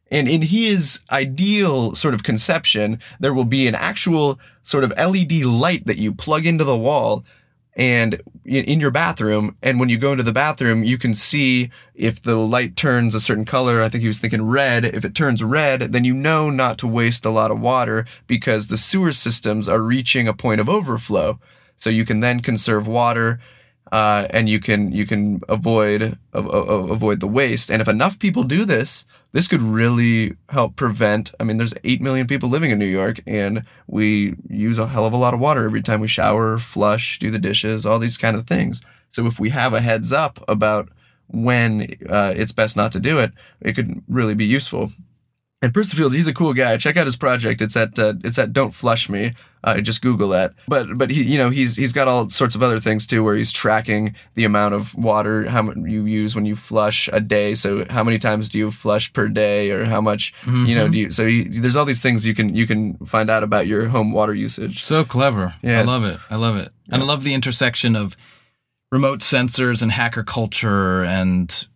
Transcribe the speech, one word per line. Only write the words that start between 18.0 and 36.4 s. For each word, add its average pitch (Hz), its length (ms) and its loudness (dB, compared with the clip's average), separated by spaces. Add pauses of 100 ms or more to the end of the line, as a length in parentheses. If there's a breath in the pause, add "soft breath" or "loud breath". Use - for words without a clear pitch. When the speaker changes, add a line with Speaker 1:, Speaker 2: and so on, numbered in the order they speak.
Speaker 1:
because 117 400 0
the 113 100 -4
sewer 185 340 0
systems 110 560 -2
are 110 140 2
reaching 120 460 0
a 107 60 0
point 107 280 -2
of 110 80 0
overflow. 117 680 -2 (380 soft breath)
So - 120 -4
you 113 160 2
can 113 140 0
then 123 220 0
conserve 110 460 0
water, 117 520 0 (520 soft breath)
uh, 104 380 2
and 113 180 0
you 107 120 2
can, 104 320 0
you 101 160 0
can 104 420 0
avoid, 107 680 0 (160)
a-, - 60 -4
a-, - 20 -4
a-, 101 520 -2
avoid 110 260 0
the 95 80 -4
waste. 117 440 0
And 113 100 0
if 117 60 0
enough 127 320 0
people 208 240 0
do 156 200 0
this, 143 420 -2 (280 soft breath)
this 156 140 2
could 156 160 2
really 117 720 2 (140)
help 127 260 0
prevent, 110 640 0
I 113 40 -2
mean, 113 140 0
there's 117 160 -2 (100)
eight 123 180 0
million 131 260 -2
people 135 220 -2
living 151 200 0
in 107 80 2
New 104 80 0
York, 95 400 -2
and 107 380 -2 (240 loud breath)
we 104 480 0 (120)
use 110 300 -2
a 113 100 -2
hell 113 200 0
of 110 60 0
a 123 40 0
lot 123 160 2
of 117 60 -2
water 135 260 2
every 107 160 -2
time 107 200 -2
we 110 60 -2
shower, 110 520 0